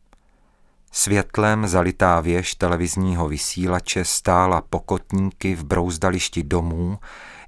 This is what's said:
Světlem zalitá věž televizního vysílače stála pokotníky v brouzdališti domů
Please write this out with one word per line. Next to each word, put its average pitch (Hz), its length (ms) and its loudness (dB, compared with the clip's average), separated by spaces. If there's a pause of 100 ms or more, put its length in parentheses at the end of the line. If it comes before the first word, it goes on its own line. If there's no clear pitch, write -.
(920)
Světlem 104 760 2
zalitá 90 520 4
věž 85 340 0
televizního 87 720 0
vysílače 90 760 -2
stála 90 560 2
pokotníky 95 960 -2
v 80 100 -8
brouzdališti 87 760 -2
domů 85 560 -2 (500)